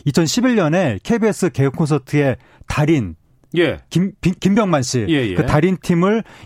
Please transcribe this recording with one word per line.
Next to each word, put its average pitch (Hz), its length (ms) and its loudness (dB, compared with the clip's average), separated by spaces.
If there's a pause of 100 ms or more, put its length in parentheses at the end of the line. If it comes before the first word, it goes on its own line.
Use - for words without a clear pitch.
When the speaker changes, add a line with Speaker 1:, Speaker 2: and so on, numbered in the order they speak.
Speaker 1:
이천십일 185 500 0
년에 156 480 0
케이비에스 214 460 0
개그 135 220 0
콘서트의 143 640 -2 (300)
달인 143 500 -2 (400)
Speaker 2:
예. 135 220 0 (100)
Speaker 1:
김-, 180 220 0 (100)
김-, 185 120 2
김병만 196 480 2
씨, 123 260 -2
Speaker 2:
예, 135 220 0
예. 90 40 -2
Speaker 1:
그 101 120 0
달인 156 360 2
팀을 185 420 0 (220)